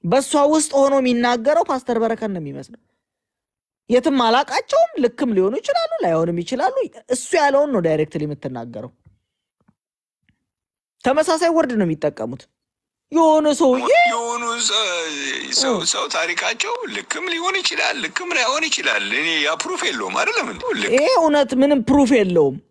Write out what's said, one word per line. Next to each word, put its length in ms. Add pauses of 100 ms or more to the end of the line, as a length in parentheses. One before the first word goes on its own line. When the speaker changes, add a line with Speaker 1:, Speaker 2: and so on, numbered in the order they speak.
Speaker 1:
በእሷ 280 (140)
ውስጥ 260
ሆኖ 240
የሚናገረው 680
ፓስተር 340
በረከት 320
ነው 100
የሚመስለው። 400 (1080)
የትም 300
አላቃቸውም። 760
ልክም 360
ሊሆኑ 220
ይችላሉ፣ 440
ላይሆንም 400
ይችላሉ። 360 (360)
እሱ 240
ያለውን 360
ነው 100
ዳይሬክትሊ 420
የምትናገረው። 680 (2250)
ተመሳሳይ 460
ወርድ 220
ነው 140
የሚጠቀሙት። 560 (720)
የሆነ 420
ሰውዬ 340 (140)
Speaker 2:
የሆኑ 420 (160)
ሰ-፣ 180 (720)
ሰው፣ 220
Speaker 1:
እ። 120
Speaker 2:
ሰው 220
ታሪካቸው 680 (140)
ልክም 400
ሊሆን 280
ይችላል፣ 440
ልክም 320
ላይሆን 320
ይችላል። 480
እኔ 160 (100)
ያ 180
ፕሩፍ 260
የለውም 340
አይደለም 320
እንዴ? 140 (120)
ልክ 160
Speaker 1:
ይሄ 240
እውነት 400
ምንም 300
ፕሩፍ 280
የለውም፣ 440 (140)